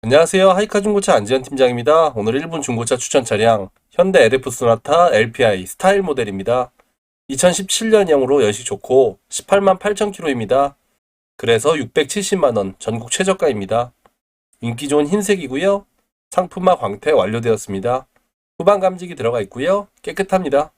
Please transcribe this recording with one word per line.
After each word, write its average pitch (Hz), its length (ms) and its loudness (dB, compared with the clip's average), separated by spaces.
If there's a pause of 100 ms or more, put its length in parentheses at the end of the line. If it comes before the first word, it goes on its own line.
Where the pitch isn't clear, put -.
안녕하세요. 175 500 4
하이카 208 280 0
중고차 202 320 0
안지현 123 300 0
팀장입니다. 131 720 2
오늘 110 180 -2
일 156 140 -4
분 165 140 -8
중고차 117 340 -4
추천 131 260 -2
차량, 107 460 0 (220)
현대 185 340 4
엘에프 131 260 2
소나타 131 640 2
엘피아이 110 520 0
스타일 196 340 0
모델입니다. 120 720 -4 (560)
이천십칠 180 640 -2
년형으로 147 520 2
연식 104 220 -2
좋고 127 540 0 (100)
십팔만 196 500 0
팔천 208 340 -4
킬로입니다. 135 600 -2 (640)
그래서 117 400 0
육백칠십만 151 800 -2
원, 98 220 -4
전국 117 320 -8
최저가입니다. 143 840 -2 (720)
인기 117 260 -6
좋은 147 180 2
흰색이고요. 190 760 -2 (460)
상품화 180 460 0
광택 110 380 -4
완료되었습니다. 113 920 -2 (520)
후방 196 220 2
감지기 180 360 -4
들어가 117 260 -2
있고요. 170 460 -4 (120)
깨끗합니다. 165 760 -2